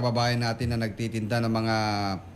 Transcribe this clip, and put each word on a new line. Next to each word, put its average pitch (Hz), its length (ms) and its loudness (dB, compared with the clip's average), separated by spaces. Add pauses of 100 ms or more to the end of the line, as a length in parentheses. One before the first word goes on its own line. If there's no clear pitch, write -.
kababayan 120 400 2
natin 117 260 -2
na 117 140 0
nagtitinda 113 560 -2
ng 113 140 2
mga 113 240 2 (600)